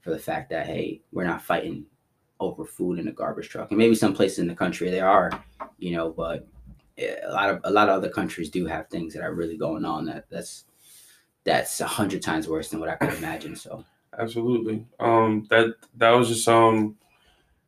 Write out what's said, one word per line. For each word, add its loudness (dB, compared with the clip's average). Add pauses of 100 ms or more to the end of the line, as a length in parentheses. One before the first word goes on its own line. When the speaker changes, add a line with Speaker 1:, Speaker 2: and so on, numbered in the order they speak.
Speaker 1:
for -12
the -4
fact -8
that, -4
hey, -6 (120)
we're -4
not -4
fighting -4 (560)
over -6
food -4
in -6
a -6
garbage -8
truck. -8
And 2
maybe 8
some 2
places 0
in 0
the -4
country -2
they 0
are, 4 (480)
you -4
know, -2
but, -6 (520)
yeah, -6 (100)
a -8
lot 0
of, -2
a -2
lot 6
of 4
other -2
countries -6
do -2
have -8
things -8
that -10
are -6
really -4
going -4
on -4
that, -10
that's, -12 (800)
that's 0
a -4
hundred -2
times -2
worse -4
than -6
what -4
I -4
could -2
imagine. -8
So -14 (340)
Speaker 2:
Absolutely. -2 (140)
Um, 4
that, 4 (240)
that 6
was 6
just, 0
um, 6 (720)